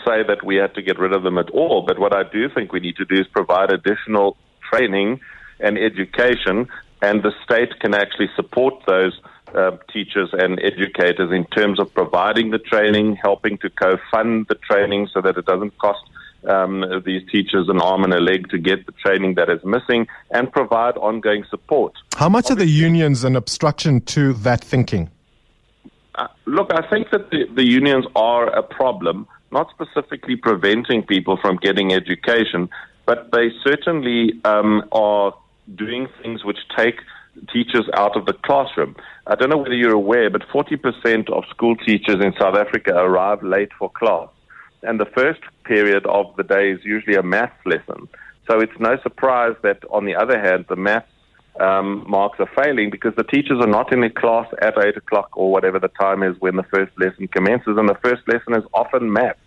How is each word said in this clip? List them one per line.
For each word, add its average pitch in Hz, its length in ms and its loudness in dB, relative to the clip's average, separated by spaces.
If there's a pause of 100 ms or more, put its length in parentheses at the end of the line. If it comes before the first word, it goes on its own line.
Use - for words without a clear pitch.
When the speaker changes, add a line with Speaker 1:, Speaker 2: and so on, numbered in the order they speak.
Speaker 1:
say 110 200 2
that 101 200 -2
we 98 120 0
had 98 180 0
to 101 80 -8
get 92 160 -2
rid 92 140 0
of 95 100 0
them 90 160 0
at 85 120 -2
all, 139 360 0
but 90 140 0
what 101 120 2
I 98 120 0
do 117 240 -4
think 110 240 -6
we 90 80 -4
need 87 160 -8
to 95 80 -6
do 95 100 -2
is 95 140 2
provide 95 420 0
additional 98 680 0 (320)
training 104 520 0 (400)
and 104 180 0
education, 110 880 0 (340)
and 101 220 2
the 104 80 0 (140)
state 117 340 0
can 104 160 -2
actually 101 400 -2
support 131 400 0 (140)
those, 92 320 2 (340)
uh, 92 160 2 (220)
teachers 98 400 -4
and 92 260 0
educators 92 720 0
in 90 140 -2
terms 101 340 0
of 98 160 -2
providing 104 560 0
the 110 80 -2
training, 107 560 2
helping 101 440 -2
to 95 120 -6
co-fund 110 800 0
the 104 80 -2
training 101 580 0
so 98 60 0
that 92 180 0
it 87 80 -6
doesn't 95 320 -2
cost, 101 240 0 (460)
um, 95 360 0 (200)
these 92 260 -4
teachers 95 380 0
an 92 120 2
arm 95 220 2
and 92 100 2
a 87 80 4
leg 90 300 0
to 92 80 -4
get 92 280 -2
the - 80 -16
training 95 420 0
that 85 120 2
is 85 160 -2
missing, 117 440 -2 (240)
and 123 180 -2
provide 120 460 0
ongoing 107 520 -2
support. - 440 -2 (240)
Speaker 2:
How 156 120 2
much 226 220 2
are 254 60 2
the 202 60 0
Speaker 1:
Obviously 156 220 4
Speaker 2:
unions 156 380 2
an 131 140 2
obstruction 143 680 0
to 139 260 0
that 120 320 -2
thinking? 107 440 -2 (1080)
Speaker 1:
Uh, 123 100 -4 (200)
look, 180 280 0
I 160 160 2
think 214 200 -2
that 202 200 -2
the, 147 140 0 (100)
the 127 100 2
unions 131 420 4 (100)
are 117 320 2
a - 140 0
problem, 101 680 -2 (240)
not 151 180 -2
specifically 139 640 -8
preventing 110 680 0
people 95 340 0
from 92 200 0
getting 95 360 0
education, 92 760 0 (380)
but - 260 -2
they 117 180 2 (120)
certainly, 135 840 0
um, 107 380 4 (100)
are 104 400 2 (420)
doing 120 340 -6 (140)
things 113 220 -10
which 101 140 -6 (180)
take 117 240 0 (520)
teachers 120 320 0 (100)
out 101 220 2
of 92 100 -2
the 98 60 0
classroom. 101 640 -2 (300)
I 104 80 0
don't 127 160 0
know 156 80 2
whether 127 160 -2
you're 120 200 2
aware, 107 360 2
but 101 200 -4
forty 147 260 -2
percent 117 540 -2
of - 200 -2
school 117 260 0
teachers 101 480 2
in 95 160 2
South 98 160 4
Africa 104 400 0
arrive 92 460 2
late 101 360 0
for 98 120 -6
class. 87 380 -2 (540)
And 113 160 -4
the 104 80 0
first 147 340 0 (240)
period 104 420 2
of 98 300 0
the 95 80 -4
day 98 280 2
is 92 120 -8
usually 107 320 -2
a 95 60 2
maths 98 440 -4
lesson. - 420 -6 (400)
So 113 120 4
it's 110 200 -4
no 117 220 0
surprise 120 600 0
that, 101 160 0 (120)
on 104 160 0
the 90 100 -4
other 113 240 2
hand, 92 280 0
the 90 80 -4
maths, 104 320 -2 (500)
um, 95 480 0
marks 101 320 -2
are 98 160 -2
failing 131 360 0
because - 240 -4
the 113 100 -2
teachers 139 360 0
are 120 60 4
not 107 260 0
in 127 100 2
the 113 80 0
class 113 360 0 (140)
at 110 180 2
eight 104 180 2
o'clock 101 400 -2
or 95 140 0
whatever 95 280 2
the 92 100 -2
time 98 340 0
is 92 180 -2
when 92 160 -2
the 95 80 -2
first 95 340 -2
lesson 92 300 -4
commences, 104 500 0
and 107 100 2
the 98 160 0
first 123 240 0
lesson 117 260 -2
is 107 100 0 (100)
often 120 380 0
maths. 113 340 0